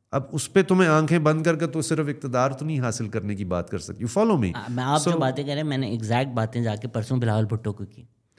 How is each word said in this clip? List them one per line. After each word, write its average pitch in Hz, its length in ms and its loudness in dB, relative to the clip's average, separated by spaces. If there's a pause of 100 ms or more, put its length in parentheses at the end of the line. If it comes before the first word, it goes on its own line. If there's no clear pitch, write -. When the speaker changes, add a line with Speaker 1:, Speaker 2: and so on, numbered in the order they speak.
(140)
Speaker 1:
अब 135 200 -4
उस 156 140 -4
पे 196 160 4
तुम्हें 185 240 4
आंखें 156 360 4
बंद 156 220 4
करके 165 220 2
तो 160 140 -4
सिर्फ 156 280 0
इक़्तिदार 131 440 0
तो 143 120 -8
नहीं 156 140 -2
हासिल 120 280 -2
करने 104 280 -4
की 85 100 -6
बात 87 240 -2
कर 95 100 -6
सकती। - 260 -8
You 120 120 -4
follow 202 260 4
me? 87 120 0
Speaker 2:
आ, - 120 -10
मैं 123 160 -4
आप 147 180 2
Speaker 1:
So 175 100 2
Speaker 2:
जो 165 60 2
बातें 135 280 0
कह 143 80 -4
रहे 151 100 -2
हैं, 151 60 -2
मैंने 131 240 -2
exact 120 380 0
बातें 117 320 -2
जाके 107 240 -4
परसों 117 320 -2
बिलावल 110 260 2
भुट्टो 107 260 -4
को 98 140 -10
की। - 240 -20 (300)